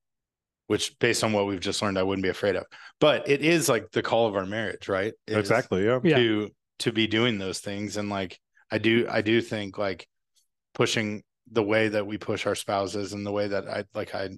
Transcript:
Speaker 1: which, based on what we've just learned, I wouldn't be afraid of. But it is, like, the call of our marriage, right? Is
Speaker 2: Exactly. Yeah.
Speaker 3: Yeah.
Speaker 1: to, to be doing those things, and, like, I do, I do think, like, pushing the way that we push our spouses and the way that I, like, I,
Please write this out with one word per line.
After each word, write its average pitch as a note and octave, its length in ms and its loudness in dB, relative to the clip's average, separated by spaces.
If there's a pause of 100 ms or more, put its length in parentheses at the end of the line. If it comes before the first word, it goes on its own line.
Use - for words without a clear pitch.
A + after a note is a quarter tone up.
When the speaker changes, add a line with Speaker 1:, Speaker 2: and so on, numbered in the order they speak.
(680)
Speaker 1:
which, - 320 -2
based A#2 240 2
on A2 100 2
what G2+ 140 2
we've G2 120 -4
just F#2+ 220 -4
learned, G2 160 -2
I F#2 60 2
wouldn't F#2+ 200 0
be F#2+ 60 0
afraid F#2+ 260 0
of. F2+ 80 -4 (380)
But C#3+ 260 4
it C#3 140 2
is, D#3 260 4
like, A2 240 0
the G#2+ 120 0
call A#2 240 2
of G2 100 -4
our F#2+ 80 0
marriage, G#2 420 -6
right? G2 260 -2 (140)
Is A2 80 -4
Speaker 2:
Exactly. G#2+ 480 2
Yeah. B2 200 2
Speaker 3:
Yeah. D#3+ 140 4
Speaker 1:
to, G#2+ 320 2 (300)
to B2 140 0
be A2 140 2
doing A2 300 2
those F#2+ 220 -6
things, G2+ 380 -8
and, G#2 120 -4
like, G2 300 -6 (320)
I A2 60 -2
do, A2+ 320 4
I A2 120 0
do A2+ 200 4
think, G#2 360 -6
like, G2 300 -4 (640)
pushing G#2+ 500 0 (280)
the A2+ 120 2
way A2 240 4
that G#2 180 -2
we G#2 140 -6
push - 260 -4
our G#2 80 0
spouses G2 600 -2
and G2+ 120 -6
the G2+ 60 -4
way G2+ 160 0
that G2 200 -4
I, G#2 180 -6 (100)
like, G2+ 180 -6
I, G2 240 -6